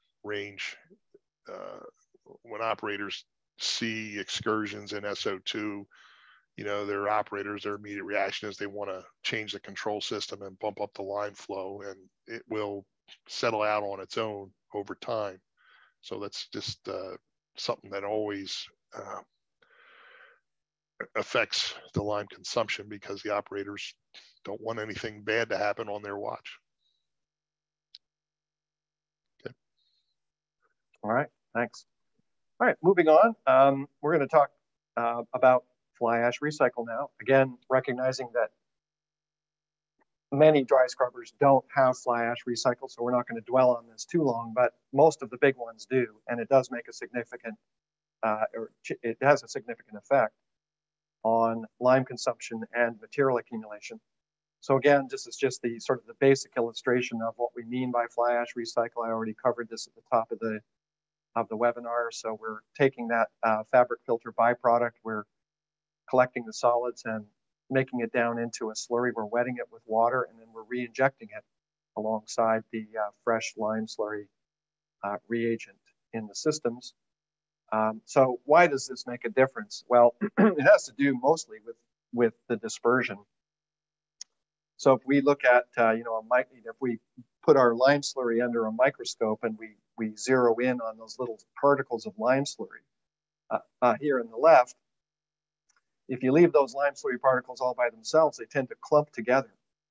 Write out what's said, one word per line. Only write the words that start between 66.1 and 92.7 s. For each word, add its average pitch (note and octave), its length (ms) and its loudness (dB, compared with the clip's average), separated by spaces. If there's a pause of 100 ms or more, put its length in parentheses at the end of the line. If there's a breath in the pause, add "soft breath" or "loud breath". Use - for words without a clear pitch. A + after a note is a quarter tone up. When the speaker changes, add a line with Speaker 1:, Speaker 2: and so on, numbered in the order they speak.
Speaker 2:
the A2 80 -14
solids A#2+ 500 -2
and A2 220 -8 (420)
making C3 320 -2
it A2+ 120 -4
down A#2 260 0
into A#2 320 -6
a - 20 -8
slurry. A#2+ 420 -2
We're A2 120 -6
wetting A#2+ 320 -2
it A#2+ 120 -10
with - 140 -20
water, A#2 460 0
and A2+ 100 -20
then A2+ 140 -20
we're A2+ 80 -14
re-injecting A#2+ 720 -2
it G#2 80 -16 (540)
alongside A2 640 0 (100)
the, A2 140 -8 (120)
uh, G#2 120 -2 (140)
fresh A2+ 340 -2
lime A2 280 -2
slurry, G#2+ 400 -6 (800)
uh, G2+ 140 -4 (100)
reagent A#2 480 -4 (380)
in A2+ 120 -8
the G2 80 -16
systems. B2 600 -4 (760)
Um, A2 360 -2
so C3 380 2
why E3+ 240 6
does C3+ 200 -4
this B2+ 180 -14
make A#2+ 200 -8
a - 20 -6
difference? A2+ 580 0
Well, A#2+ 280 8 (120)
<clears throat> - 120 -4
it G3 240 4
has F3+ 220 8
to - 120 -16
do C#3 240 2
mostly C3 460 0
with, A#2 100 -12 (380)
with A#2 180 2 (160)
the A#2+ 80 -2
dispersion. A2+ 640 0 (1600)
So C#3 160 6
if A#2+ 100 -2
we C#3 160 2
look C#3 240 4
at, B2 200 6 (120)
uh, A2+ 140 4
you A2+ 140 0
know, A2+ 100 -6
a A2 80 -4 (120)
mic-, B2+ 140 2 (160)
if A2+ 160 -14
we A#2+ 200 -2 (420)
put D3 160 6
our A#2+ 160 6
lime C#3 260 6
slurry A#2+ 420 -2
under A#2 220 0
a A2 80 -4
microscope A#2 720 0
and A2 160 -4
we, A2 180 -18 (220)
we A2 180 -4
zero B2 400 4
in B2 240 0
on A2+ 160 -8
those A2+ 220 -16
little B2 200 -6 (220)
particles C3+ 460 2
of G#2+ 100 -12
lime B2+ 280 2
slurry, - 420 -12 (640)